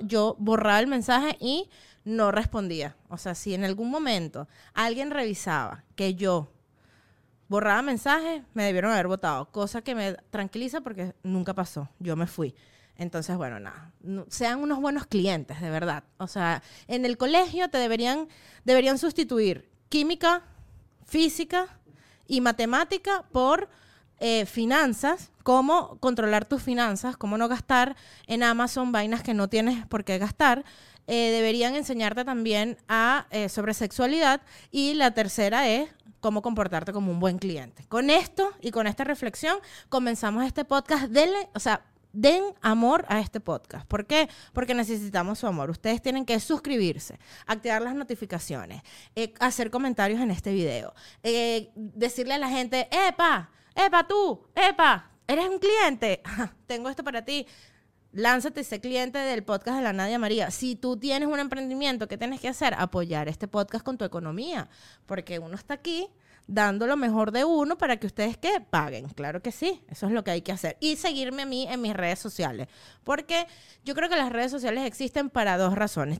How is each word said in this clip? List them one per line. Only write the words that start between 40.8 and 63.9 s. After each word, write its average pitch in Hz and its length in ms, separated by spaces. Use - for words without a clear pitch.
Denle, 349 500
o 214 40
sea, 220 240
den 285 300
amor 233 460
a 208 120
este 214 200
podcast. - 480
¿Por 208 180
qué? 302 240
Porque 247 200
necesitamos 208 640
su 240 80
amor. 156 220
Ustedes 220 320
tienen 262 240
que 226 140
suscribirse, 220 800
activar 220 340
las 247 140
notificaciones, 170 840
eh, 226 240
hacer 240 320
comentarios 233 500
en 233 100
este 196 200
video, 139 420
eh, 233 520
decirle 233 580
a 285 40
la 277 120
gente, 254 420
"Epa, 339 580
epa 349 320
tú, 392 380
epa, 339 540
eres 320 200
un 381 120
cliente, 320 640
<laughs> 208 440
tengo 247 220
esto 262 140
para 240 200
ti". 277 240
Lánzate 240 460
y 277 60
sé 208 160
cliente 254 360
del 254 260
podcast 214 340
de 269 60
la 208 100
Nadia 202 260
María. 208 320
Si 254 240
tú 247 220
tienes 277 320
un 294 100
emprendimiento, 262 720
¿qué 202 80
tienes 247 240
que 247 80
hacer? 254 280
Apoyar 170 520
este 180 180
podcast 208 380
con 262 120